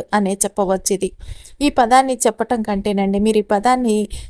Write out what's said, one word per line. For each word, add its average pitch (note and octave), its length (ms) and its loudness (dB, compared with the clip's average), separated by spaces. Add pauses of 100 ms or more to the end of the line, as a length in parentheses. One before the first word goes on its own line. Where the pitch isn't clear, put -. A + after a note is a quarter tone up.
(140)
అనే G3+ 200 0
చెప్పవచ్చు G3 600 -2
ఇది. F#3 160 -4 (520)
ఈ C#4+ 80 2
పదాన్ని C4 460 4
చెప్పటం A3+ 460 0
కంటేనండి G3+ 580 -2
మీరు G#3+ 200 2
ఈ G3+ 60 -2
పదాన్ని A#3 520 2 (320)